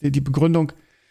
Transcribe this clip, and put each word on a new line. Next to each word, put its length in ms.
die, 100
die 100
Begründung 520